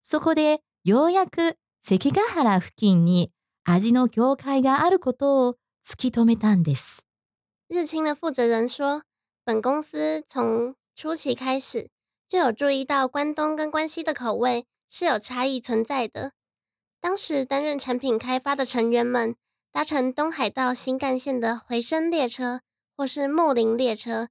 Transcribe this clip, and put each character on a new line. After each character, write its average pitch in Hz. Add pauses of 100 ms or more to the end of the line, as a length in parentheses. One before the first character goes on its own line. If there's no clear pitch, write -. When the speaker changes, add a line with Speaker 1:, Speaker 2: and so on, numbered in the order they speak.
Speaker 1:
そ 302
こ 320
で 302 (220)
よ 233
う 349
や 381
く 330 (300)
関 202
ヶ 381
原 233
付 -
近 185
に 175 (320)
味 190
の 254
境 254
界 269
が 269
あ 349
る 370
こ 262
と 269
を 247 (300)
突 -
き 254
止 233
め 226
た 214
ん 175
で 151
す。 - (680)
Speaker 2:
日 339
清 311
的 302
负 320
责 247
人 233
说， 285 (420)
本 220
公 277
司 311
从 233 (220)
初 311
期 285
开 262
始 - (360)
就 370
有 285
注 285
意 269
到 277
关 294
东 311
跟 302
关 311
西 311
的 311
口 240
味 240 (240)
是 -
有 262
差 247
异 269
存 226
在 262
的。 - (680)
当 359
时 294
担 277
任 294
产 254
品 247
开 254
发 277
的 269
成 233
员 240
们 240 (340)
搭 294
乘 262
东 311
海 277
道 254
新 254
干 262
线 254
的 226
回 240
声 320
列 311
车 247 (340)
或 277
是 277
木 302
林 226
列 240
车 226